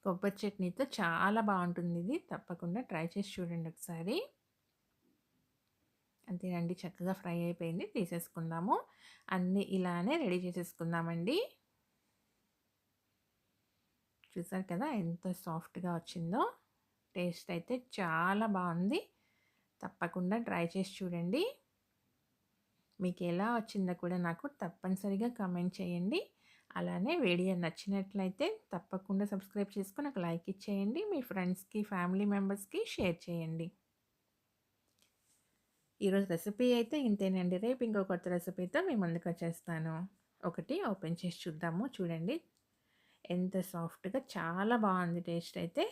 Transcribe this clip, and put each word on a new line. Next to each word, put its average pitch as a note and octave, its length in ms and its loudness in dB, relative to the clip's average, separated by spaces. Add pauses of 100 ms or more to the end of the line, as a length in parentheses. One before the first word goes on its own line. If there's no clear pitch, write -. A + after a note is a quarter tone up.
కొబ్బరి G3 320 2
చట్నీతో G3 540 -2
చాలా F#3 500 2
బాగుంటుంది F3 580 2
ఇది. G#3+ 260 -2
తప్పకుండా F3 560 -4
ట్రై E3 240 -2
చేసి G3 260 -4
చూడండి E3+ 380 -4
ఒకసారి. E3+ 480 -4 (2000)
అంతేనండి, F3 480 -2
చక్కగా F3+ 380 -4
ఫ్రై F3 260 -4
అయిపోయింది. E3+ 500 -2
తీసేసుకుందాము. E3+ 880 -2 (520)
అన్నీ F#3 440 2
ఇలానే F3+ 480 2
రెడీ F3+ 220 2
చేసేసుకుందామండి. E3+ 960 -2 (3000)
చూసారు F#3 400 -6
కదా F#3+ 260 -2
ఎంత F3 320 -2 (120)
సాఫ్ట్‌గా F3 560 -4
వచ్చిందో. E3+ 480 -2 (720)
టేస్ట్ F3+ 340 -4
అయితే E3+ 240 -4 (200)
చాలా F#3 540 2
బాగుంది. F#3 520 2 (840)
తప్పకుండా F3+ 600 -2
ట్రై G3 240 0
చేసి F#3+ 280 -2
చూడండి. F3+ 500 0 (1600)
మీకు F3+ 240 0
ఎలా F3 260 2
వచ్చిందో G#3 460 0
కూడా F3 220 0
నాకు F3 280 0 (100)
తప్పనిసరిగా G3 720 -2
కామెంట్ F#3 440 -2
చేయండి. F#3 460 0 (520)
అలానే F3+ 460 0
వీడియో F#3 380 4
నచ్చినట్లయితే F#3+ 920 0 (200)
తప్పకుండా F#3+ 580 -2
సబ్స్క్రైబ్ G3 460 -2
చేసుకొని G3 360 -4
ఒక C4+ 120 -4
లైక్ E3+ 300 -2
ఇచ్చేయండి. G3+ 560 0
మీ G4 160 0
ఫ్రెండ్స్‌కి, F#3 600 -2
ఫ్యామిలీ F#3+ 420 2
మెంబర్స్‌కి G3+ 600 0
షేర్ F3+ 320 2
చేయండి. E3 480 -4 (2250)
ఈరోజు G3 260 4
రెసిపీ G3+ 440 2
అయితే A#3+ 280 2
ఇంతేనండి. F#3+ 580 2
రేపు A#3+ 260 0
ఇంకో G#3+ 200 2
కొత్త F#3 240 -2
రెసిపీతో F3+ 540 0
మీ F#4 140 2
ముందుకు E3+ 320 2
వచ్చేస్తాను. E3+ 680 -4 (480)
ఒకటి F3 320 -4 (100)
ఓపెన్ E3+ 320 -2
చేసి F3 220 -4
చూద్దాము. E3+ 480 -2
చూడండి F3 480 -2 (880)
ఎంత F3+ 380 2
సాఫ్ట్‌గా, F3 560 -4 (100)
చాలా F3+ 480 2
బాగుంది F3+ 440 4
టేస్ట్ E3+ 360 -2
అయితే. F3 340 2